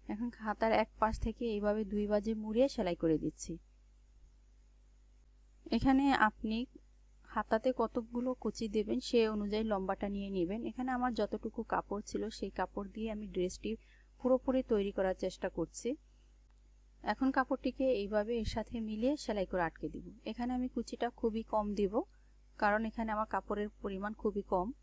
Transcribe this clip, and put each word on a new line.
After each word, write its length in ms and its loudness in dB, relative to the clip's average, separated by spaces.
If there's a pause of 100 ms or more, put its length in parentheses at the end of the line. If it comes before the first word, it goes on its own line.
(120)
এখন 160 -4 (180)
হাতার 260 2 (100)
এক 60 0 (120)
পাশ 140 4 (120)
থেকে 180 -4 (100)
এইভাবে 280 2 (100)
দুই 200 0
বাজে 200 2 (100)
মুড়িয়ে 320 4
সেলাই 280 0
করে 220 4
দিচ্ছি। 280 -6 (2250)
এখানে 280 6 (240)
আপনি 300 -2 (760)
হাতাতে 360 2 (100)
কতগুলো 500 -2 (120)
কুচি 240 -4 (100)
দেবেন 220 0 (100)
সে 100 4 (160)
অনুযায়ী 380 -2
লম্বাটা 420 -2
নিয়ে 220 -6
নেবেন। 240 0 (100)
এখানে 280 -4
আমার 220 0
যতটুকু 400 -4 (120)
কাপড় 380 -4
ছিল 120 -4 (160)
সেই 200 -6
কাপড় 360 -6
দিয়ে 200 -6
আমি 200 -8
ড্রেসটি 380 -4 (480)
পুরোপুরি 400 2 (120)
তৈরি 240 2
করার 280 0
চেষ্টা 320 -4
করছি। 320 -4 (1200)
এখন 240 2
কাপড়টিকে 500 0 (160)
এইভাবে 300 0 (100)
এর 120 -2
সাথে 200 -4 (140)
মিলিয়ে 260 2 (100)
সেলাই 260 0
করে 180 0
আটকে 260 -8
দিব। 120 -12 (240)
এখানে 280 -4
আমি 160 -2
কুচিটা 340 -4 (120)
খুবই 220 0 (100)
কম 140 0 (140)
দিব, 140 2 (680)
কারণ 180 4 (100)
এখানে 260 -4
আমার 180 -2
কাপড়ের 340 -2 (140)
পরিমাণ 380 -6
খুবই 220 0 (100)
কম। 160 2 (140)